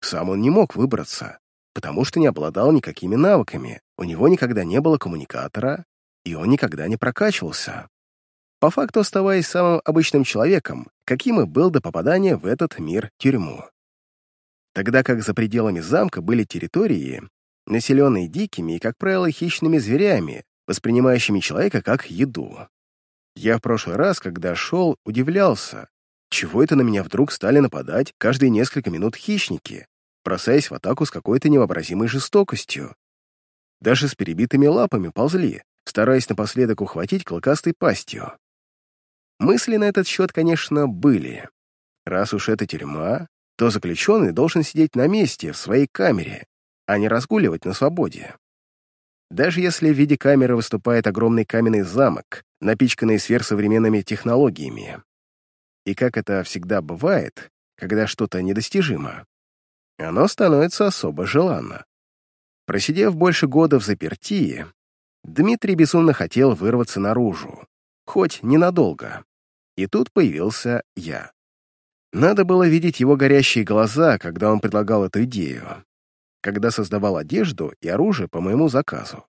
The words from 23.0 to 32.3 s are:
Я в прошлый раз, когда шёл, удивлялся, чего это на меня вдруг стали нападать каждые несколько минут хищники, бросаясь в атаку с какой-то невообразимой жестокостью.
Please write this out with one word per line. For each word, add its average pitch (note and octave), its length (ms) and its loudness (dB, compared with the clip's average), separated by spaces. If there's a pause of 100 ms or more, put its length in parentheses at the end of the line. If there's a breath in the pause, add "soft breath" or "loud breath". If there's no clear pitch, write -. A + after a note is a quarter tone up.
Я A2+ 220 0
в - 40 -8
прошлый G#2 340 -4
раз, F3 240 0
когда F2 340 -6
шёл, - 500 -2
удивлялся, C3+ 840 -2 (420)
чего F#2 320 0
это D#3+ 140 4
на C#3 60 6
меня G#2 200 2
вдруг B2+ 300 0
стали A#2+ 260 2
нападать A2+ 600 0
каждые B2+ 320 2
несколько A#2 400 0
минут F2+ 260 -4
хищники, - 680 -6 (380)
бросаясь A#2+ 460 0
в - 40 -10
атаку C3 300 -2
с - 60 -6
какой-то A#2+ 380 0
невообразимой G2+ 600 2
жестокостью. A#2 840 -2 (840)